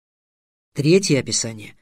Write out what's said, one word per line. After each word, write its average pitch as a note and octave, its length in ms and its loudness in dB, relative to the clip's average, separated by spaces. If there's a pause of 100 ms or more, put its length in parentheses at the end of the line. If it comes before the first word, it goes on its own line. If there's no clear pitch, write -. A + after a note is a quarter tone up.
(760)
Третье D3+ 460 2
описание A2+ 600 -8